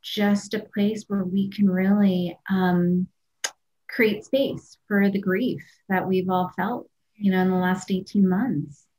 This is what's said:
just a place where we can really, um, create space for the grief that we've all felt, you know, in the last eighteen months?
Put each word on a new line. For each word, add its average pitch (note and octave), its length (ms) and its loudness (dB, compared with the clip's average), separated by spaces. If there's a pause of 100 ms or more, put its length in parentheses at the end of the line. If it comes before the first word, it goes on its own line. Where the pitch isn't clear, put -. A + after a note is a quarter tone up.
just G3+ 520 -2
a G#3+ 60 -4
place G#3 480 -4
where G3+ 160 -2
we G3 260 -2
can G3+ 180 2
really, F#3 720 2 (100)
um, F3+ 600 2 (800)
create G#3+ 360 0
space - 540 -4 (100)
for G3+ 220 2
the G3+ 100 -2
grief F#3+ 420 -2 (280)
that F3+ 180 -2
we've F#3 220 0
all F3+ 260 0
felt, F#3 320 -6 (260)
you G3+ 160 0
know, F#3 120 2
in F#3 80 2
the F#3 60 0
last F#3 340 0
eighteen G3 360 2
months? F#3 600 -2 (120)